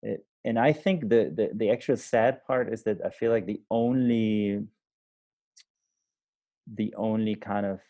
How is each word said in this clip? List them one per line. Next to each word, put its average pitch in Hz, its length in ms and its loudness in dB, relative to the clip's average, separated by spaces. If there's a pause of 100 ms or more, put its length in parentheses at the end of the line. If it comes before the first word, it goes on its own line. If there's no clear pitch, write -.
it, 104 220 -8 (220)
and 117 120 0
I 135 140 4
think 156 380 0
the, 110 240 4
the, 110 200 0
the 110 160 0
actual 120 280 0
sad 123 480 2
part 123 260 -2
is 110 120 -8
that 90 200 -2
I 87 60 -2
feel 117 200 -2
like 113 140 2
the 101 160 -6 (100)
only, 113 920 2 (2000)
the 107 240 -4
only 110 380 -2
kind 101 320 -4
of 95 240 -6